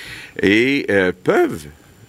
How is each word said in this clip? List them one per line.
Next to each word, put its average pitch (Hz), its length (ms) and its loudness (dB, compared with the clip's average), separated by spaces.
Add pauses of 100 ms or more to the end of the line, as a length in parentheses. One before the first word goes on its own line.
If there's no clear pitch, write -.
(400)
et, 120 500 2
euh, 95 220 2 (120)
peuvent 202 420 0 (420)